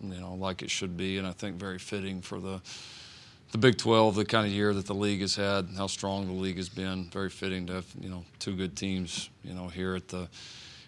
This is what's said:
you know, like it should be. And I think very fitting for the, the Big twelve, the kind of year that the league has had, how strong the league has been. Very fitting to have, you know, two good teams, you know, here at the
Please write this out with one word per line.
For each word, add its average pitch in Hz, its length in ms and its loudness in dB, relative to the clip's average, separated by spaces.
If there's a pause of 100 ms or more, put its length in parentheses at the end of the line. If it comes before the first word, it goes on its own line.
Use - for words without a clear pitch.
you 92 180 -6
know, 92 140 -8
like 92 280 -4
it - 80 -4
should 90 260 -2
be. 95 200 0
And 95 100 -2
I 90 60 -4
think 92 240 -6
very 92 220 -6
fitting 95 420 -4
for 98 180 -8
the, 92 220 -6 (920)
the 113 60 0
Big 110 200 8
twelve, 110 380 8
the 104 100 4
kind 110 200 6
of 101 60 2
year 104 220 4
that 95 100 0
the 101 100 -2
league 101 260 2
has 95 160 0
had, 98 380 2
how 98 120 -2
strong 98 400 -2
the 92 80 -4
league 92 220 -2
has 90 120 -4
been. 92 420 -4
Very 98 200 -2
fitting 92 380 -4
to 90 60 -4
have, 90 120 -6 (120)
you 95 120 -8
know, 90 140 -8 (160)
two 98 140 -4
good 92 220 -2
teams, 95 540 -2 (120)
you 90 120 -10
know, 90 140 -8
here 92 260 -2
at 92 140 -6
the 90 200 -6 (600)